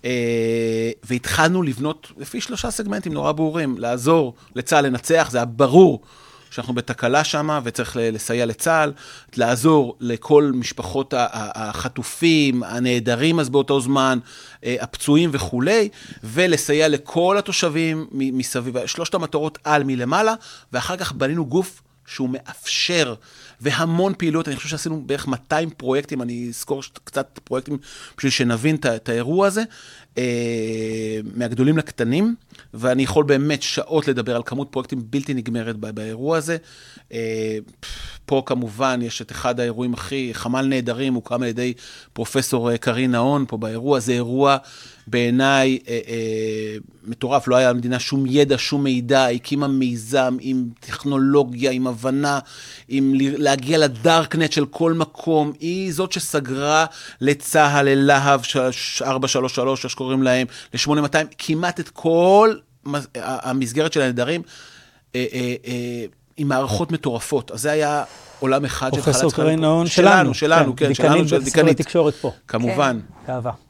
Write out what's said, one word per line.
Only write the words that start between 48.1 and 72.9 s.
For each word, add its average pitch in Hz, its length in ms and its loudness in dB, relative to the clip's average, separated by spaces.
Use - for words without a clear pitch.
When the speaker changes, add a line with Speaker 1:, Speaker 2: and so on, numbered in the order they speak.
Speaker 1:
ידע, 139 300 4
שום 143 260 -2
מידע, 131 440 2
הקימה 139 400 -2
מיזם 127 720 0
עם 127 300 -4
טכנולוגיה, 135 920 0
עם 127 160 -2
הבנה, 131 520 -2
עם 135 280 2
ל-, 139 280 0
להגיע 139 340 2
לדארקנט 156 720 2
של 147 140 2
כל 165 280 0
מקום, 156 680 0
היא 180 340 -4
זאת 185 180 -2
שסגרה 147 760 0
לצה"ל, 143 680 4
ללהב, 139 540 6
ש-, 127 580 -2
ארבע 131 260 0
שלוש 127 280 -2
שלוש, 131 280 0
איך 127 80 -8
שקוראים 131 320 -2
להם, 127 240 2
לשמונה 147 280 0
מאתיים, 151 260 0
כמעט 170 420 -2
את 165 100 -8
כל 190 640 6
מס-, 143 300 -4
ה-, 123 340 -6
המסגרת 131 440 0
של 151 80 2
הנעדרים, 127 400 0
אה, 123 180 -2
אה, 123 220 -4
אה, 120 380 -6
עם 147 100 -2
מערכות 139 440 0
מטורפות. 131 600 -4
אז 107 100 -10
זה 147 100 -2
היה 147 320 0
עולם 135 260 2
אחד 131 280 -4
של 143 80 -2
Speaker 2:
פרופסור 131 200 2
Speaker 1:
חלץ 160 120 2
חלץ. 156 120 0
Speaker 2:
קרין 160 140 4
נהון 160 280 4
Speaker 1:
שלנו, 180 220 6
Speaker 2:
שלנו, 180 240 6
Speaker 1:
שלנו, 151 420 4
Speaker 2:
כן, 147 120 2
Speaker 1:
כן, 127 60 2
שלנו, 151 200 4
Speaker 2:
דיקנית 160 160 4
Speaker 1:
של 143 80 2
Speaker 2:
בית 135 100 -2
הספר 160 140 4
Speaker 1:
דיקנית. 156 180 6
Speaker 2:
לתקשורת 151 360 2
פה. 127 160 -4
Speaker 1:
כמובן. 120 520 0